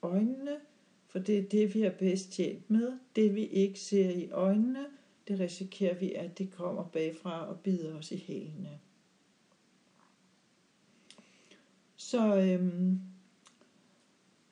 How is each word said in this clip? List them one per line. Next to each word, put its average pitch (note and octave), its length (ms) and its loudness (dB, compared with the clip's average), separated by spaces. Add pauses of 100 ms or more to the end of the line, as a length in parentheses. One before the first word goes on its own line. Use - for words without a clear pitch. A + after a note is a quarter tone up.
øjnene, B3+ 560 0 (520)
for G3 100 -6
det G3+ 180 2
er G3 120 -2
det, G#3 240 4
vi A3 80 2
er G3 100 2
bedst F#3+ 400 0
tjent - 380 -4
med. A#3 220 2 (240)
Det, G#3 200 4
vi G#3+ 100 -2
ikke G3 340 2
ser G3 300 2
i F3 220 -4
øjnene, A3+ 540 2 (420)
det G3 120 -2
risikerer F#3 540 -2
vi, F#3 200 -4
at E3+ 240 -8
det F#3+ 140 -6
kommer F3 320 -6
bagfra E3 640 -6
og - 140 -10
bider E3 380 -2
os D#3 140 -12
i - 60 -8
hælene. D3 640 -12 (3250)
Så, A3 420 2
øhm, F#3 640 4 (1500)